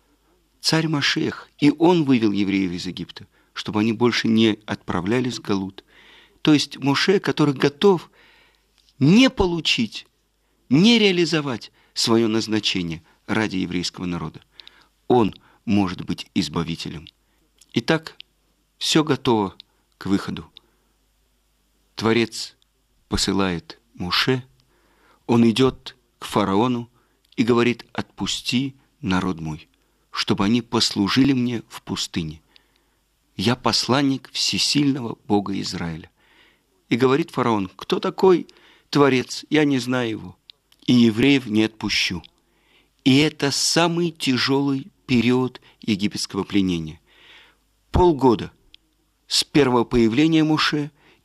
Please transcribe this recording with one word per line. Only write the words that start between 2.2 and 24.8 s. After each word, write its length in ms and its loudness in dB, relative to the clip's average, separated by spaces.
евреев 420 0
из 140 -8
Египта, 400 -12
чтобы 280 -6
они 120 0
больше 360 0
не 360 2
отправлялись 760 -4
в 40 -16
Галут. 420 -6
То 140 4
есть 240 -2
Моше, 400 0
который 340 0
готов 580 2
не 300 6
получить, 760 -2
не 300 6
реализовать 760 0
свое 340 2
назначение – 760 -4
ради 300 -2
еврейского 500 -6
народа, 340 -10
он 260 2
может 400 0
быть 300 -8
избавителем. 720 -6
Итак, 440 -4
все 240 0
готово 540 0
к 80 -12
выходу. 420 -4
Творец 600 -2
посылает 720 -2
Моше, 500 -2